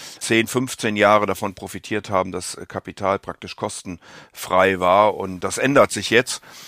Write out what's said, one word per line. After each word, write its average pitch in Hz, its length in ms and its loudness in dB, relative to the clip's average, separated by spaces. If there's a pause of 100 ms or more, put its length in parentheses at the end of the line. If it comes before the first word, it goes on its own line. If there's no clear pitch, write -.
(180)
zehn, 113 300 0
fünfzehn 123 480 -4
Jahre 104 300 6
davon 98 280 -6
profitiert 104 560 -10
haben, 95 220 -2
dass - 340 -10
Kapital 95 540 -4
praktisch - 360 -14
kostenfrei - 1200 -2
war. 95 360 4
Und 95 240 -8
das 92 180 -6
ändert 131 340 4
sich - 180 -6
jetzt. 120 300 0 (280)